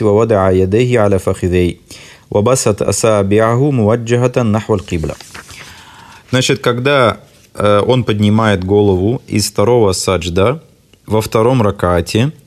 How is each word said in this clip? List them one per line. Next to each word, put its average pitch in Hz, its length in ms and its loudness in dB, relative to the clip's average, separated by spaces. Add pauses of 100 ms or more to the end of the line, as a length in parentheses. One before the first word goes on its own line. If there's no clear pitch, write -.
ووضع 104 500 2
يديه 107 500 2
على 101 180 2
فخذيه 90 580 -2 (540)
وبسط 110 520 0
أصابعه 110 880 0
موجهة 120 720 0
نحو 110 320 0
القبلة". 80 400 -6 (1160)
Значит, 131 280 0
когда, 127 640 0 (340)
э, 104 320 2
он 127 160 2
поднимает 104 600 0
голову 101 640 0
из 104 220 -2
второго 107 420 0
саджда, 92 680 -2 (460)
во 107 140 0
втором 117 420 0
ракате 95 680 0 (140)